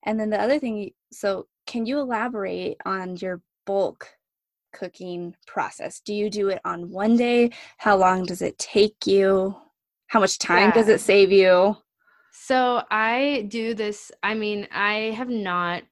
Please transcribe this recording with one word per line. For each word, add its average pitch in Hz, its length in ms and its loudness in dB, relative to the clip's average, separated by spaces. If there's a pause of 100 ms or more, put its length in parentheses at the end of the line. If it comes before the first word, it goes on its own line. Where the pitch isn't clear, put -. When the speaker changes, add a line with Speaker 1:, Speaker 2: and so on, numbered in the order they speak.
Speaker 1:
And 220 140 -2
then 214 100 -4
the 208 120 -2
other 262 180 0
thing, 214 320 -8 (200)
so - 360 -6 (180)
can 226 200 -6
you 269 140 -4
elaborate 214 840 -6
on 185 320 -6
your 180 240 -8 (240)
bulk 196 420 -4 (680)
cooking 175 640 -12 (120)
process? - 520 -10
Do - 140 -10
you 208 160 -4
do 196 200 -2
it 190 160 -4
on 175 260 -10
one 214 260 2
day? 240 340 2 (260)
How 202 200 2
long 185 280 4
does 180 160 -8
it - 160 -4
take - 500 0
you? 190 480 2 (520)
How 226 120 2
much 190 200 2
time 190 320 4
does 220 160 4
Speaker 2:
Yeah. 220 80 6
Speaker 1:
it - 60 -2
save 196 300 6
you? 190 440 6 (560)
Speaker 2:
So 247 580 0
I 233 600 0
do 226 240 -4
this, 208 380 -8 (120)
I 202 100 -2
mean, 208 380 -6
I 214 460 -2
have 247 120 -8
not 180 640 -4